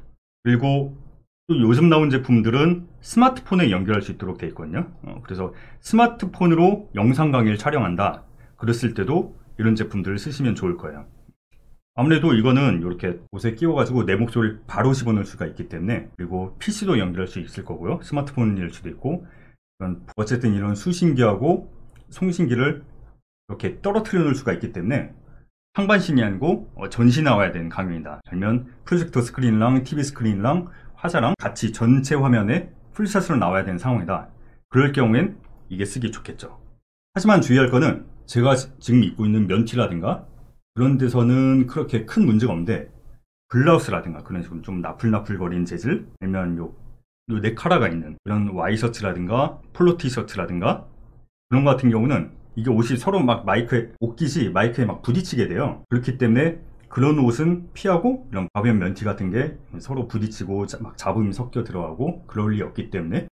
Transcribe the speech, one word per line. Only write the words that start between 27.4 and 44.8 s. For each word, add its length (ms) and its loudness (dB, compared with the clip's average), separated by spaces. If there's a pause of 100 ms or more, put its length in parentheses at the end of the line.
되는 180 -6
강의입니다. 600 -8
아니면 380 -2 (160)
프로젝터 380 0
스크린이랑 600 2
티비 200 -4
스크린이랑 640 -2 (260)
화자랑 420 0
같이 340 -4
전체 440 2
화면에 560 2 (220)
풀샷으로 440 0
나와야 260 2
되는 140 -4
상황이다. 520 -2 (400)
그럴 220 4
경우엔 460 2 (320)
이게 160 -6
쓰기 260 -6
좋겠죠. 480 -16 (540)
하지만 280 4
주의할 280 6
거는 360 2 (200)
제가 300 2
지-, 240 -4
지금 240 4
입고 220 -2
있는 220 2
면티라든가 800 -2 (480)
그런 240 2
데서는 720 2
그렇게 380 -4
큰 200 2
문제가 260 4
없는데, 380 -4 (600)
블라우스라든가 760 2
그런 180 -8
식으로 200 -12
좀 200 -6